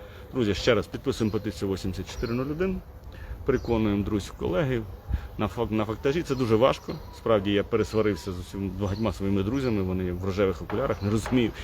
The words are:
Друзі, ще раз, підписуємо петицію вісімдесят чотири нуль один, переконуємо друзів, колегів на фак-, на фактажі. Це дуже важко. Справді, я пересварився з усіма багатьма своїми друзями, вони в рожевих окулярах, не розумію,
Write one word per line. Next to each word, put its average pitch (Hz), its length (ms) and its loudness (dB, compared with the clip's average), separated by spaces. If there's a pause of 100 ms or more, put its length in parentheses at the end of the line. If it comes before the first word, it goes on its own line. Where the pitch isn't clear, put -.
(340)
Друзі, 113 200 2
ще 120 220 4
раз, 98 120 0
підписуємо 113 460 -2
петицію 101 400 -2
вісімдесят 92 400 -6
чотири 117 200 -2
нуль 131 180 -2
один, 185 300 -2 (640)
переконуємо 110 580 2
друзів, 98 300 -2
колегів 131 520 0 (520)
на 104 100 0
фак-, 110 240 -2
на 110 140 2
фактажі. 139 380 0
Це 135 120 0
дуже 117 200 4
важко. 143 400 4 (220)
Справді, 104 340 4
я 101 120 4
пересварився 104 680 2
з 90 80 -6
усіма 95 400 -4
багатьма 101 340 0
своїми 98 300 2
друзями, 117 380 0
вони 92 300 0
в 87 140 -4
рожевих 95 360 2
окулярах, 107 400 -2
не 101 80 2
розумію, 110 420 2 (120)